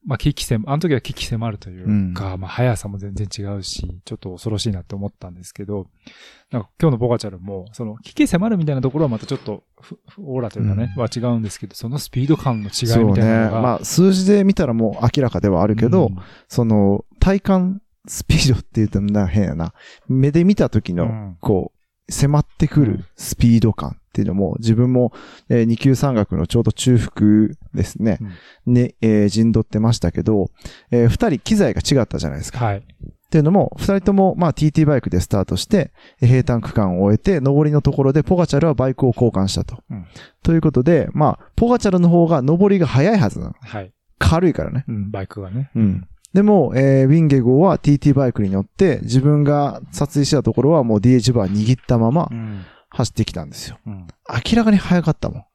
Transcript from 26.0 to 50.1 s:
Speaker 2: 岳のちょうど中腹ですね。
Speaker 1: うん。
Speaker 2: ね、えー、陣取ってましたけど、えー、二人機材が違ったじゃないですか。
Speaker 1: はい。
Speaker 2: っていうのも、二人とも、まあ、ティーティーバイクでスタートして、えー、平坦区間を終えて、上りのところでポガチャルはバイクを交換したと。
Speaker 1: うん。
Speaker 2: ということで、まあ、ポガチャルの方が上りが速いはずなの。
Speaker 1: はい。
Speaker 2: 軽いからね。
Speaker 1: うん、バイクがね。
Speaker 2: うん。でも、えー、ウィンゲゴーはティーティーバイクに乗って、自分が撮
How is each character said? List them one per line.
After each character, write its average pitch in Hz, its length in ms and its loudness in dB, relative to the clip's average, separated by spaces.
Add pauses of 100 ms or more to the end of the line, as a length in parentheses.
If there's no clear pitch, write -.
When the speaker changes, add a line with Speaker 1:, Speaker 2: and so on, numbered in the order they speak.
Speaker 2:
岳 104 220 -2
の 80 100 -2
ち - 100 -2
ょ 117 40 6
う - 20 -2
ど 110 100 0
中 123 240 2
腹 107 520 2 (260)
で 98 100 -2
す - 180 -8
ね。 110 160 -2 (480)
Speaker 1:
う 123 40 -2
ん。 123 40 4
Speaker 2:
ね、 123 280 0
え 107 240 2
ー、 - 20 2
陣 113 240 2
取 110 100 2
っ - 60 -6
て - 100 -4
ま 113 140 2
し 110 60 -2
た 85 120 -2
け - 120 -6
ど、 104 280 0 (400)
え 120 140 2
ー、 117 60 4
二 - 180 0
人 151 100 -2
機 - 160 -2
材 180 200 2
が - 80 -4
違 135 200 2
っ 104 40 0
た - 100 -10
じ 76 100 -6
ゃ 71 40 -4
な 69 60 -10
い - 20 -10
で - 80 -12
す - 60 -16
か。 123 120 -6
Speaker 1:
は 107 80 -2
い。 98 60 -6
Speaker 2:
っ - 40 -14 (480)
て - 60 2
い 156 60 6
う - 20 2
の 151 60 2
も、 185 260 2
二 - 80 -8 (140)
人 - 20 0
と 196 140 0
も、 190 220 4
ま 170 120 0
あ、 143 60 0
テ - 100 -2
ィ 151 60 4
ー - 20 -20
テ - 80 2
ィ 156 40 4
ー - 20 4
バ 147 100 2
イ 117 60 -2
ク - 80 -6
で 90 100 0
ス - 80 -6
タ 101 140 0
ー - 20 -2
ト - 120 -4
し - 100 -6
て、 - 260 0 (300)
え - 20 2
ー、 123 40 6
平 127 160 4
坦 120 180 -2
区 - 100 -10
間 92 260 0
を 95 40 2
終 101 120 4
え 110 40 2
て、 185 220 0
上 139 240 2
り 151 80 2
の 147 100 2
と 139 100 0
こ 139 120 0
ろ 135 100 2
で 151 80 4
ポ 185 140 0
ガ 175 100 2
チ 143 100 -2
ャ 139 40 2
ル 165 80 2
は 156 40 0
バ 131 160 0
イ 131 60 -2
ク - 100 -2
を 127 60 4
交 117 200 2
換 95 180 -2
し - 60 -4
た - 100 -4
と。 - 260 -14
Speaker 1:
う - 40 -10
ん。 92 120 -12 (360)
Speaker 2:
と 165 120 2
い - 20 2
う 165 60 2
こ 151 100 2
と 127 100 2
で、 135 300 2
ま 143 260 0
あ、 - 180 -20
ポ 233 120 2
ガ 240 100 2
チ 226 100 0
ャ - 20 2
ル 180 100 2
の 175 80 4
方 170 180 4
が 160 140 2
上 170 300 2
り 196 80 2
が 175 80 2
速 135 280 2
い 208 40 2
は 123 100 2
ず - 120 -8
な - 80 -10
の。 - 120 -14
Speaker 1:
は 110 220 -14
い。 95 100 -18 (260)
Speaker 2:
軽 175 300 2
い 143 60 2
か 78 100 -4
ら - 60 -6
ね。 131 180 -6
Speaker 1:
う 123 40 -8
ん、 104 180 -6
バ 98 140 -8
イ - 20 -10
ク - 160 -14
が 92 80 -12
ね。 127 260 -8
Speaker 2:
う 117 40 0
ん。 95 280 0 (260)
で 196 80 4
も、 202 340 4
え 135 280 4
ー、 131 40 4
ウ - 40 4
ィ 165 120 4
ン 156 40 2
ゲ 135 120 4
ゴ 131 240 4
ー - 20 6
は 180 120 2
テ - 140 2
ィ - 20 6
ー 139 60 0
テ 147 100 4
ィ - 20 4
ー - 20 4
バ 135 140 2
イ 117 60 -4
ク - 80 -2
に 98 80 -2
乗 95 100 0
っ 98 40 -4
て、 170 380 0
自 117 180 0
分 147 240 2
が 143 360 -2 (120)
撮 - 200 -4